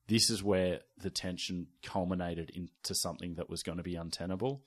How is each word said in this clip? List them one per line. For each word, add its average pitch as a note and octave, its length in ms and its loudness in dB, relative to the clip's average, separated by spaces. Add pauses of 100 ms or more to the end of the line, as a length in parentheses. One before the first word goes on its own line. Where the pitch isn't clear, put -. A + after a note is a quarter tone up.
this A2 200 6
is G#2 140 0
where F#2 380 4 (180)
the F#2+ 120 -4
tension F2 580 -4 (160)
culminated F2+ 640 0
into - 460 -6
something F2 400 -2
that E2+ 120 -4
was F2 140 -6
gonna E2+ 220 -4
be F2 100 -2
untenable. F#2 720 -2